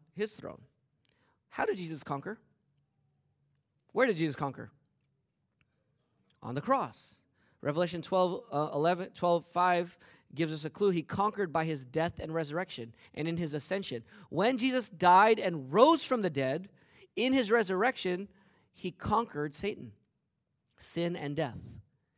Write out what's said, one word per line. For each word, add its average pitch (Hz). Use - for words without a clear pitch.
his 214
throne. -
How -
did 403
Jesus 160
conquer? 160
Where 247
did 220
Jesus 156
conquer? 131
On 117
the 139
cross. 214
Revelation 165
twelve, 185
uh, 147
eleven, 175
twelve 170
five 175
gives 156
us 151
a 147
clue. 202
He 170
conquered 196
by 160
his 151
death 160
and 160
resurrection 151
and 151
in 165
his 165
ascension. 151
When 214
Jesus 254
died 185
and 151
rose 277
from 240
the 180
dead, 139
in 247
his 247
resurrection, 196
he -
conquered 208
Satan, 135
sin, 170
and 147
death. 139